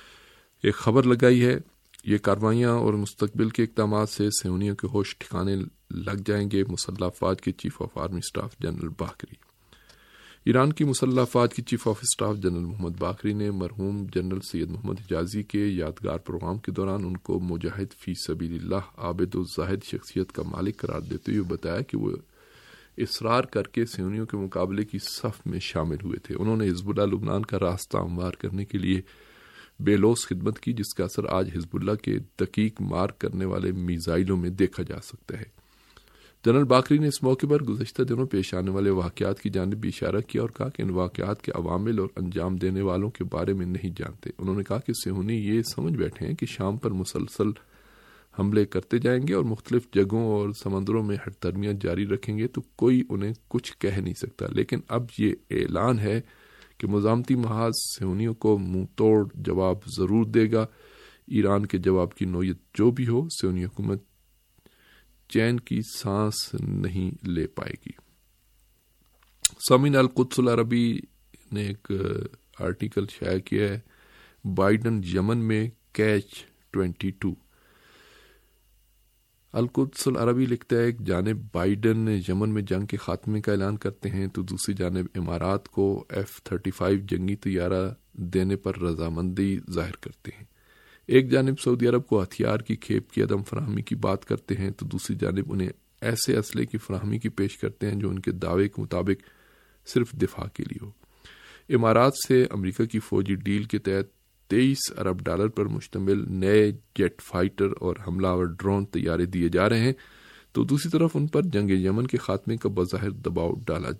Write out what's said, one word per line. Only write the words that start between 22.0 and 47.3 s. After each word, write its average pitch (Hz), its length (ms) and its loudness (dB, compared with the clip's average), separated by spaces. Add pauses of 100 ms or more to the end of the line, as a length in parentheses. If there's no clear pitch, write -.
اصرار 113 460 0
کر - 200 -2
کے - 220 -2
صہیونیوں 101 400 -4
کے 104 120 -6
مقابلے 95 480 -2
کی 101 140 -8
صف - 460 -8
میں - 140 -4
شامل 80 440 -2
ہوئے - 140 -4
تھے۔ - 180 -10
انہوں 110 220 0
نے 107 100 2
حزب 92 220 -2
اللہ 101 260 2
لبنان 104 300 -2
کا 98 140 -4
راستہ 95 380 -2
ہموار 90 340 -2
کرنے 98 340 -6
کے 104 120 -6
لیے 92 240 2 (760)
بے 101 180 4
لوث 110 280 4
خدمت 95 340 -4
کی، - 140 -4
جس 110 200 -4
کا 95 100 -2
اثر - 260 -4
آج 92 280 0
حزب 85 160 -6
اللہ 95 180 0
کے 104 260 -2 (220)
دقیق 107 420 0
مار 95 280 0
کرنے - 360 -4
والے 92 260 -2
میزائلوں 90 680 0
میں 87 120 0
دیکھا 92 340 0
جا - 180 -8
سکتا - 380 -14
ہے۔ 107 220 -16 (840)
جنرل 127 180 8
باقری 127 340 6
نے 151 100 4
اس - 160 -2
موقع 131 260 4
پر 147 140 4
گزشتہ 117 400 -2
دنوں 120 220 0
پیش 98 280 0
آنے 95 180 -2
والے 98 180 2
واقعات 95 500 0
کی 104 100 -4
جانب 98 240 -2
بھی 107 160 -4
اشارہ 98 300 -2
کیا 107 220 -2
اور 113 80 -2
کہا - 200 -6
کہ 143 120 -8
ان 104 80 -2
واقعات 92 520 -2
کے - 140 -6
عوامل 92 440 0
اور 95 160 0
انجام 90 400 -2
دینے 95 260 0
والوں 98 280 0
کے - 140 -8
بارے 90 300 -2
میں 95 120 -2
نہیں 90 320 -4
جانتے۔ - 400 -10
انہوں 95 180 -2
نے 101 80 -2
کہا 98 160 -4
کہ 123 140 -4
صہیونی 98 420 -4 (120)
یہ 110 140 2
سمجھ - 320 -4
بیٹھے - 340 -4
ہیں 156 80 -4
کہ - 100 -4
شام 101 320 -4
پر 110 140 -4
مسلسل - 580 -2 (880)